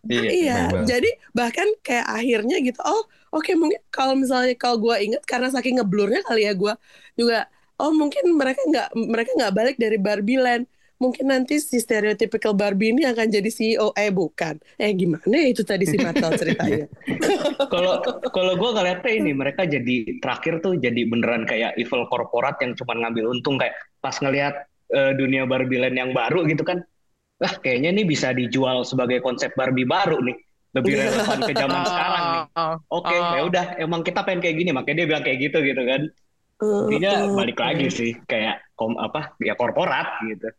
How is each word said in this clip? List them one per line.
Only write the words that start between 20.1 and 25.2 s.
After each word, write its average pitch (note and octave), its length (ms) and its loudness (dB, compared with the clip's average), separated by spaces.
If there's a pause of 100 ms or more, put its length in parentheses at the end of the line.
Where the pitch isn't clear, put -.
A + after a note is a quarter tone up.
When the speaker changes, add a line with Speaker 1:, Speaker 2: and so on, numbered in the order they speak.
Speaker 1:
terakhir D#3+ 420 -2
tuh F#3 140 2
jadi A#2+ 280 0
beneran A#2 400 0
kayak A2+ 320 -2
evil A#2 320 -2
korporat A#2+ 520 -2
yang B2 140 -4
cuman A#2+ 200 -2 (100)
ngambil A2+ 180 0 (120)
untung. C3+ 240 0
Kayak A#2 140 0 (280)
pas C3 160 -4
ngelihat, C#3+ 340 0 (400)
eh, C3+ 240 4
dunia C3+ 300 0